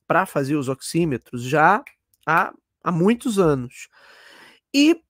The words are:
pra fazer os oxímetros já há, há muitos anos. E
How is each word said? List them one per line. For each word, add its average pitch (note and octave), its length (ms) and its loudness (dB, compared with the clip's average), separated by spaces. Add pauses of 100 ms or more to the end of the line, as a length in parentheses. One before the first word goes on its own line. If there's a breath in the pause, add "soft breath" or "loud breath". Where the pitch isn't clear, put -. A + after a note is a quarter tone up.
pra E3 200 0
fazer C#3+ 300 -4
os C3 120 -4
oxímetros C3+ 760 -4
já D#3 400 2 (440)
há, E3+ 260 0 (300)
há F3 100 -4
muitos G3+ 460 0
anos. C#3+ 500 -2 (840 loud breath)
E D4+ 360 4